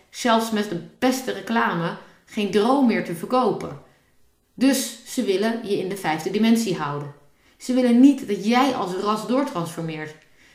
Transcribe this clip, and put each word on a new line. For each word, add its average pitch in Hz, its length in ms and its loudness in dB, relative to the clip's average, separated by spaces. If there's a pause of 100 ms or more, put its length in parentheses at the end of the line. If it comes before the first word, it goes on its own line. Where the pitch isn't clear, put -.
zelfs 226 420 0
met 208 180 -2
de 170 120 -6 (180)
beste 254 320 0
reclame, 196 680 -2 (300)
geen 202 240 -4
droom 240 360 4
meer 185 180 0
te 170 100 -6
verkopen. 196 640 -2 (720)
Dus 269 520 0
ze - 180 -6
willen 202 440 -2
je 202 100 -2
in 185 120 -4
de 196 80 -6
vijfde 165 340 -4
dimensie 220 440 2
houden. 143 380 -8 (440)
Ze - 160 -6
willen 247 260 4
niet 269 280 6
dat 196 180 -4
jij 247 300 4
als 180 180 -4
ras 202 340 -2
doortransformeert. 165 880 -4 (400)